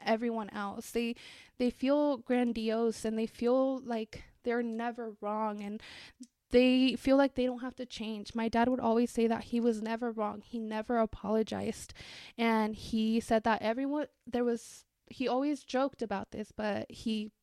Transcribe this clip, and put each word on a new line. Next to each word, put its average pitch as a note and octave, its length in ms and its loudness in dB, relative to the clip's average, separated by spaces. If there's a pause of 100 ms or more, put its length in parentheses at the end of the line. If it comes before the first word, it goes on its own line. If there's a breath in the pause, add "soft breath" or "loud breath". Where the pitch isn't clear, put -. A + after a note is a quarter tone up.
everyone A3+ 460 0
else. G#3 400 -8
They, A#3 240 -2 (420 loud breath)
they B3 120 2
feel C#4+ 480 2
grandiose, A#3 840 0
and A3 140 -2
they A3 80 0
feel C4 540 2
like A3+ 440 -8 (200)
they're A#3+ 200 0
never A#3 560 -6
wrong, G#3 420 -2
and G#3 200 -8 (680 loud breath)
they B3+ 440 6
feel C4+ 220 4
like C#4 180 4
they B3 100 2
don't B3 140 -2
have B3 160 -8
to B3+ 100 -10
change. G#3+ 480 -8
My A3+ 140 -2
dad A#3 220 4
would B3+ 100 2
always A#3+ 320 4
say A3+ 160 4
that A3+ 180 -2
he A#3+ 140 -2
was A3+ 220 2
never A3+ 300 -4
wrong. G#3 340 -4
He - 120 -10
never A3 420 -2
apologized. G#3+ 920 -2 (440 loud breath)
And A3 380 2
he A3 440 0
said A3 240 2
that A3+ 180 2
everyone, C4+ 440 -2 (200)
there A#3+ 200 -2
was, - 400 -4 (220)
he - 200 -4
always C4+ 360 0
joked - 380 -2
about G3+ 300 -4
this, G#3+ 240 -10
but G#3+ 340 -4
he G#3+ 420 -4 (120)